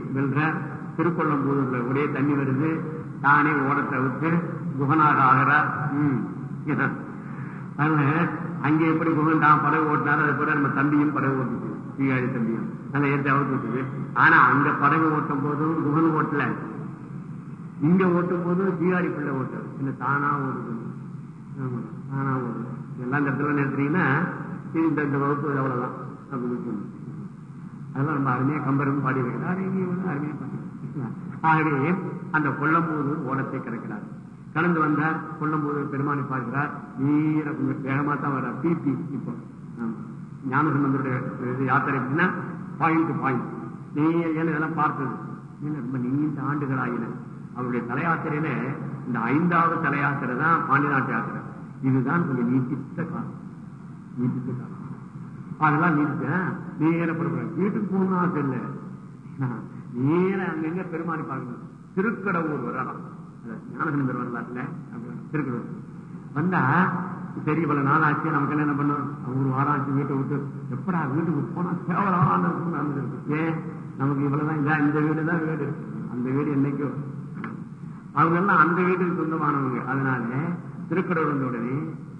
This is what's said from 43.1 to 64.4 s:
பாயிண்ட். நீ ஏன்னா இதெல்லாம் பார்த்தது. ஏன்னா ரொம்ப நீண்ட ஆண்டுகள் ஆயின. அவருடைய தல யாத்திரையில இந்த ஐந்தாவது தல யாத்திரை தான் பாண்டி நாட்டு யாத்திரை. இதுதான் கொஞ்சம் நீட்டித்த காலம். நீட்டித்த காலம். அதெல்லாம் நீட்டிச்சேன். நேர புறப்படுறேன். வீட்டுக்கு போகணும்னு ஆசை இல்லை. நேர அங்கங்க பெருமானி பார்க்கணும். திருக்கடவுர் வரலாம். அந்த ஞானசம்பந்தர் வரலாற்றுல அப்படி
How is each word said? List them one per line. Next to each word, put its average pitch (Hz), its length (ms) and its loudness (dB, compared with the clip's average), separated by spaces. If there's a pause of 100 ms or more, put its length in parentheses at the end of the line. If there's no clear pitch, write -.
பாயிண்ட். 127 220 0 (520)
நீ 151 80 2
ஏன்னா 165 260 4
இதெல்லாம் 160 440 0
பார்த்தது. 143 360 0 (560)
ஏன்னா 151 80 -2
ரொம்ப 131 240 -4
நீண்ட 147 440 0
ஆண்டுகள் 139 360 0
ஆயின. 120 280 -2 (480)
அவருடைய 123 320 -2
தல 127 160 -2
யாத்திரையில 156 460 0 (600)
இந்த 120 120 0
ஐந்தாவது 165 600 4
தல 139 160 0
யாத்திரை 139 400 0
தான் 160 300 4
பாண்டி 143 200 4
நாட்டு 131 240 2
யாத்திரை. 113 300 -4 (400)
இதுதான் 135 460 4
கொஞ்சம் 127 260 2
நீட்டித்த - 420 0
காலம். - 380 -6 (840)
நீட்டித்த 123 280 0
காலம். - 320 -6 (800)
அதெல்லாம் 151 400 4
நீட்டிச்சேன். 147 540 0 (260)
நேர 165 320 2
புறப்படுறேன். 131 440 -2
வீட்டுக்கு 196 400 0
போகணும்னு 185 200 2
ஆசை 151 280 2
இல்லை. 131 140 0 (1400)
நேர 180 520 2
அங்கங்க 160 160 -4
பெருமானி 160 440 -4
பார்க்கணும். 135 600 -6 (280)
திருக்கடவுர் 170 720 0
வரலாம். 120 300 -4 (480)
அந்த 113 120 -10 (220)
ஞானசம்பந்தர் 143 380 0
வரலாற்றுல 123 140 -4
அப்படி 123 380 -6 (260)